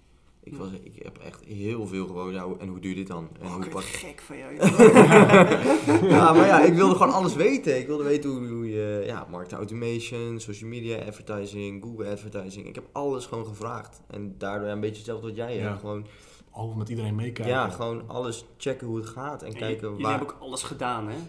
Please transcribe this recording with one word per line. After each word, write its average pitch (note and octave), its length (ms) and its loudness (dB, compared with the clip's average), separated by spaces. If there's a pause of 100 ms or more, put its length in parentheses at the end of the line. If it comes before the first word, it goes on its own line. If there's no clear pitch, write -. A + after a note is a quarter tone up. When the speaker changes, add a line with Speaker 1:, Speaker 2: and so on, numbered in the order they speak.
(440)
Speaker 1:
Ik - 100 -18
Speaker 2:
Ja. C#3 60 -14
Speaker 1:
was, F#2+ 100 -10 (140)
ik - 200 -20
heb - 140 -18
echt - 280 -20
heel G#2+ 420 -6
veel F#2+ 200 -6
gewoon, F2+ 260 -8
"Ja, F#2 120 -8
hoe, F#2 120 -8
en G2 100 -12
hoe F2+ 120 -10
doe F#2 100 -8
je F2+ 60 -4
dit F#2+ 120 -8
dan? E2+ 200 -12 (120)
En F#2 80 -16
Speaker 2:
Oh, F2+ 60 -10
Speaker 1:
hoe F#2 100 -8
Speaker 2:
ik F#2 60 -10
Speaker 1:
pak" F#2+ 120 -8
Speaker 2:
werd F#2+ 140 -10
gek - 260 -14
van - 160 -18
jou, - 180 -16
joh. F3+ 240 4
Speaker 1:
<laughs> G3+ 1300 8
Ja, D#3+ 240 8
maar F3 140 8
ja, F#3+ 160 8
ik F3 100 8
wilde F#3+ 220 6
gewoon - 180 4
alles F3 220 0
weten. E3+ 440 2
Ik B2+ 80 -8
wilde D3 160 -4
weten C#3+ 260 0
hoe, B2 180 -6
hoe A#2 220 -8
je, G#2 360 -4
ja, A2 240 -10
marketing F2 300 -12
automation, A#2 800 -8
social A2 300 -14
media A2+ 360 -10
advertising, G2+ 760 -10
Google A2 280 -10
advertising. G2+ 560 -12
Ik - 80 -16
heb - 160 -16
alles C3+ 340 -6
gewoon A2+ 200 -10
gevraagd. A2 640 -14
En G2+ 300 -14
daardoor G#2 320 -6
een G#2 100 -8
beetje G#2+ 160 -6
hetzelfde A2+ 320 -12
wat G#2+ 80 -12
jij A#2 220 -8
Speaker 3:
Ja. G2+ 100 -6
Speaker 1:
hebt. G2+ 120 -8
Gewoon G#2 260 -10 (540)
Speaker 3:
Over A2 180 -8
met A2 120 -6
iedereen A2 260 -6
meekijken. A#2+ 400 -4
Speaker 1:
Ja, A#2 140 -2
gewoon A#2 400 -10
alles A#2+ 360 -8 (120)
checken B2+ 300 -8
hoe A2+ 100 -6
het A2 120 -8
gaat C3 320 -12
en - 60 -14
Speaker 2:
En A2 60 -12
Speaker 1:
kijken A2 340 -8
Speaker 2:
j-, - 20 -6
jullie G#2 160 -10
Speaker 1:
waar A2 120 -2
Speaker 2:
hebben C#3+ 180 -8
ook - 60 -20
alles C3 220 -10
gedaan, B2 460 -8
hè? A#2 60 -8 (140)